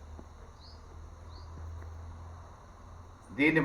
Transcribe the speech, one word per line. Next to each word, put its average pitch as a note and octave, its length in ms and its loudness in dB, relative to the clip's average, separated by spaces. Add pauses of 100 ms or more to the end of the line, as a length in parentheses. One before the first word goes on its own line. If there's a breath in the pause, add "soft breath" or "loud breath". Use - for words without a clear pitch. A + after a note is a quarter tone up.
(3500)
దీన్ని D#3 280 10